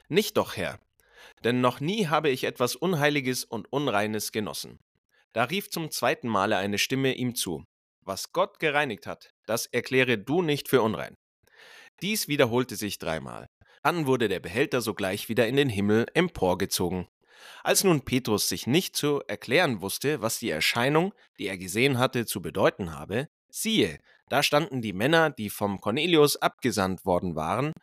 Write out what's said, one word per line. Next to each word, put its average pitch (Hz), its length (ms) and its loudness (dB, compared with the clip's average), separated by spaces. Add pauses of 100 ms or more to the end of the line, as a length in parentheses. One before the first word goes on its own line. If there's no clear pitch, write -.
„Nicht 202 280 0
doch, - 200 -2
Herr, 78 220 -4 (640)
denn 123 180 2
noch 123 180 2
nie 180 280 0
habe 151 240 2
ich 131 120 -2
etwas 123 320 -2
Unheiliges 147 680 0
und - 280 -10
Unreines 107 600 -2
genossen.“ 71 480 -8 (520)
Da 113 120 0
rief 175 260 -4
zum 160 220 -6
zweiten 131 360 0
Male 104 300 2
eine 101 220 -2
Stimme 131 340 0
ihm 123 220 -4
zu: 78 280 -4 (400)
„Was - 300 -8
Gott 196 240 -2
gereinigt 143 480 -2
hat, - 240 -12 (160)
das 117 220 -2
erkläre 123 500 2
du 135 240 0
nicht 147 280 -2
für 127 120 4
unrein.“ 95 320 -2 (880)
Dies 202 260 -2
wiederholte 127 480 2
sich 101 220 -6
dreimal. 67 480 -6 (380)
Dann 156 240 2
wurde 120 200 2
der 92 120 0
Behälter 123 420 0
sogleich 101 480 -2
wieder 113 180 2
in 127 80 -2
den 143 140 4
Himmel 104 460 2
emporgezogen. 92 920 0 (580)
Als 196 200 2
nun 170 220 4
Petrus 120 440 0
sich - 180 -6
nicht 151 280 2
zu 143 320 -2
erklären 120 540 0
wusste, 127 400 -4
was 113 160 -2
die 104 140 -4
Erscheinung, 139 600 0 (280)
die 101 80 -6
er 95 100 -6
gesehen 110 400 0
hatte, 123 300 0
zu - 120 -6
bedeuten 90 540 -2
habe, 85 360 -6 (200)
siehe, 123 480 0 (320)
da 143 140 2
standen 135 400 0
die 104 100 -4
Männer, 151 380 4
die 107 180 -6
vom 101 320 -2
Cornelius 147 560 4
abgesandt 98 680 0
worden 87 320 2
waren 104 460 -2